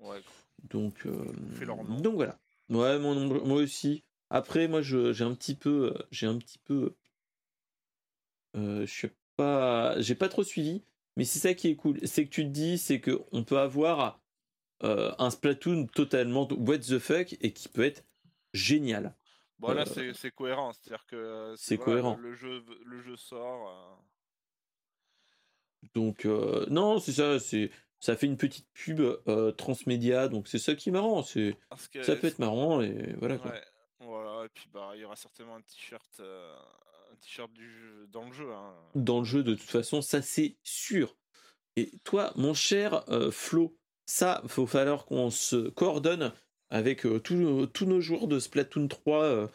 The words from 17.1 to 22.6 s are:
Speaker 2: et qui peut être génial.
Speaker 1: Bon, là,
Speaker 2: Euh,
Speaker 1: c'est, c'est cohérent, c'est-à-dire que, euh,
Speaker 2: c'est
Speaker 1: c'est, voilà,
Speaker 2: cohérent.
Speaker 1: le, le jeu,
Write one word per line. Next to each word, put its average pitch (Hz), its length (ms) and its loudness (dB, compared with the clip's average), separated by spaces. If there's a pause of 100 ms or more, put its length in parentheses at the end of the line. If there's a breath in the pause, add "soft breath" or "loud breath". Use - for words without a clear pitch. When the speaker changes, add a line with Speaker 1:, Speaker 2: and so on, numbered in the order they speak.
Speaker 2:
et 110 120 0
qui - 160 -16
peut - 160 0
être 143 200 -2 (500)
génial. 113 640 0 (420 soft breath)
Speaker 1:
Bon, 113 140 -2
là, - 100 0
Speaker 2:
Euh, - 40 -2
Speaker 1:
c'est, 127 280 -6
c'est 127 160 -10
cohérent, 131 420 -4
c'est-à-dire - 340 -16
que, 120 100 -14
euh, 110 400 -10
Speaker 2:
c'est - 60 -18
Speaker 1:
c'est, 110 140 -2
voilà, 113 140 -2 (120)
Speaker 2:
cohérent. 117 140 -2
Speaker 1:
le, 120 140 -12
le 120 60 -14
jeu, 127 280 -12 (200)